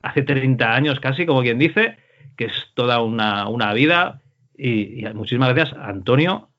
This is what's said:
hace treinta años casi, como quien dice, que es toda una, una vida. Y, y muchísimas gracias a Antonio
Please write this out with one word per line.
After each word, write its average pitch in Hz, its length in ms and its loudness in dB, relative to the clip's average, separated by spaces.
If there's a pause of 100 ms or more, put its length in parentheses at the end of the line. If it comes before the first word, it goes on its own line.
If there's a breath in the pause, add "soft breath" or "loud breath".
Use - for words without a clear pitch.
hace 139 200 -2
treinta 131 520 2
años 135 280 0
casi, 135 240 -2
como 135 160 2
quien 120 180 0
dice, 214 380 2 (400 soft breath)
que 117 80 -4
es 104 80 -8 (200)
toda 120 280 2
una, 107 480 -2
una 110 240 -2
vida. 170 480 2 (360)
Y, 113 480 -4
y 110 80 -10
muchísimas 123 400 0
gracias 147 240 0
a 107 120 -12
Antonio 139 580 0 (120)